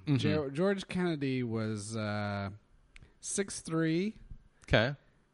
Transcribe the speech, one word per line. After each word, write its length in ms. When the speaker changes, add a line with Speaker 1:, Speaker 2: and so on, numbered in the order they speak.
Speaker 1:
Mm-hmm. 100
Speaker 2:
Ge-, 40
George 340
Kennedy 540
was, 540
uh, 540
six 400
three. 540
Speaker 1:
Okay. 260